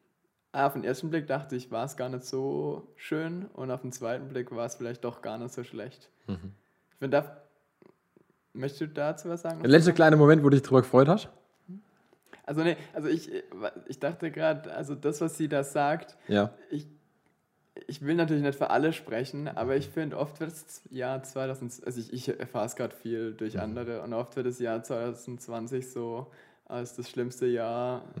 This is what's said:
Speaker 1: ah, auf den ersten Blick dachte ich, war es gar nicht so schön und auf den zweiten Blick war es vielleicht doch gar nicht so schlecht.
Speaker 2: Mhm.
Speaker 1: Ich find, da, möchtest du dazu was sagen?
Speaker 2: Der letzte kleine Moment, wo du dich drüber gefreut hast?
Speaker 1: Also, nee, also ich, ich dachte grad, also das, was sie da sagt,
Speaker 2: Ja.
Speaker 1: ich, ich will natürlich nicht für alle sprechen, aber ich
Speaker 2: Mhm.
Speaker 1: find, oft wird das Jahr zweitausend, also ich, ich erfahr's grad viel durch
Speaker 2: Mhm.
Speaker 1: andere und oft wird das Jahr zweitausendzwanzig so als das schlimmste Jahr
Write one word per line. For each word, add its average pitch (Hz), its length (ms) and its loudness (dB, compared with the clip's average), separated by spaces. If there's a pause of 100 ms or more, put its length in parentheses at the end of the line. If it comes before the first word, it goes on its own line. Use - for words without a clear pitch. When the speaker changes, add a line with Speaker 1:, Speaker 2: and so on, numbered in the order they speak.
(520)
Speaker 1:
ah, 139 140 4
auf 139 80 0
den - 100 -6
ersten 131 240 -2
Blick 156 180 -2
dachte 135 300 -4
ich, 123 140 -8
war 113 160 -4
es 139 100 -10
gar 127 140 -4
nicht 127 140 -8
so 143 720 -4
schön 165 580 -6
und 131 160 -8
auf 127 120 -4
den 127 100 -8
zweiten 123 360 -6
Blick 131 260 -6
war 117 120 -4
es - 80 -8
vielleicht 120 300 -8
doch 120 180 -8
gar 107 160 -8
nicht 120 160 -10
so 120 100 -8
schlecht. 117 460 -14 (160)
Speaker 2:
Mhm. 95 260 -8 (380)
Speaker 1:
Ich - 80 -20
find, 139 160 0
da, 143 260 0 (1120)
möchtest 139 300 -6
du 156 60 -4
dazu 151 420 -4
was 170 100 -4
sagen? 165 220 -6
Speaker 2:
Der 127 80 6
letzte 165 240 10
kleine 156 220 10
Moment, 151 260 10
wo 143 80 8
du 139 60 10
dich 131 60 6
drüber 131 200 6
gefreut 131 260 8
hast? 202 220 2 (1120)
Speaker 1:
Also, 147 180 0
nee, 165 140 4 (160)
also 156 160 -4
ich, 165 220 0 (560)
ich - 120 -10
dachte 151 320 -4
grad, 156 380 0
also 147 260 -8
das, 151 280 -2
was 160 160 -2
sie 156 100 0
da 143 160 2
sagt, 147 520 -2 (120)
Speaker 2:
Ja. 104 220 4 (200)
Speaker 1:
ich, - 160 -6 (1000)
ich 147 160 -12
will 151 140 2
natürlich 156 260 4
nicht 139 160 0
für - 120 0
alle 147 220 4
sprechen, 139 560 -6
aber 127 280 0
ich 139 120 -2
Speaker 2:
Mhm. - 40 -16
Speaker 1:
find, 156 220 -4
oft 147 260 -6
wird 160 100 -6
das - 400 -18
Jahr 131 320 -4
zweitausend, 131 500 -6 (140)
also 123 140 -6
ich, 117 120 -10
ich - 160 -8 (120)
erfahr's 113 360 -4
grad 120 180 -4
viel 113 380 -6
durch 110 220 -6
Speaker 2:
Mhm. - 60 -4
Speaker 1:
andere 113 420 -6
und 117 100 -8
oft 120 240 -4
wird 127 100 -2
das 123 120 -4
Jahr 113 240 -2
zweitausendzwanzig 120 1080 -6
so 117 400 -8 (360)
als 120 300 -10
das 123 120 -10
schlimmste 123 380 -2
Jahr 120 560 -2 (180)